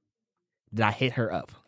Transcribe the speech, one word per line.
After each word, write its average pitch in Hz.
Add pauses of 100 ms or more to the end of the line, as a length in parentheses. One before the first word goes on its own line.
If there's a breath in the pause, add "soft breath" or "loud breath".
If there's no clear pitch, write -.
(760)
Did 110
I 104
hit 127
her 110
up? - (160)